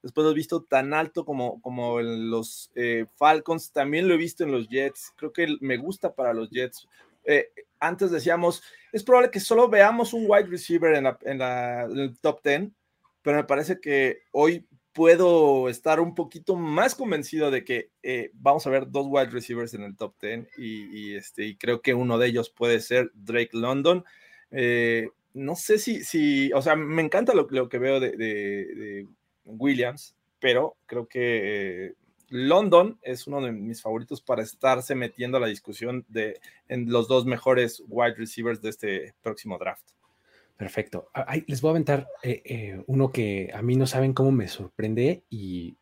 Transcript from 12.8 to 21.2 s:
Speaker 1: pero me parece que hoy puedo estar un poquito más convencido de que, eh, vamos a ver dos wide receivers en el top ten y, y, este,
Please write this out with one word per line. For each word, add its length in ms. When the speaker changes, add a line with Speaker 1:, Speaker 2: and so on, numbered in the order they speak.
Speaker 1:
pero 160
me 80
parece 340
que 400
hoy 360
puedo 760
estar 320
un 160
poquito 400
más 400
convencido 560
de 140
que, 240
eh, 300
vamos 320
a 40
ver 200
dos 200
wide 200
receivers 440
en 100
el 140
top 220
ten 280
y, 280
y, 40
este, 300